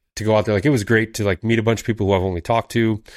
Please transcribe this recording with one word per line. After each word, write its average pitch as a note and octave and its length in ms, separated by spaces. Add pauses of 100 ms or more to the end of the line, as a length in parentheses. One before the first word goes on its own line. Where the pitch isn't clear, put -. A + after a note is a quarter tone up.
(140)
to G#2+ 100
go G#2+ 120
out G#2+ 100
there, A2 80
like, G2+ 120
it D3 40
was B2 140
great A2 320
to, G#2+ 80
like, F#2+ 200
meet A2 140
a A2 60
bunch A2+ 160
of - 80
people G#2 180
who G2 80
I've F#2 80
only F#2 200
talked A#2 320
to A2+ 280 (160)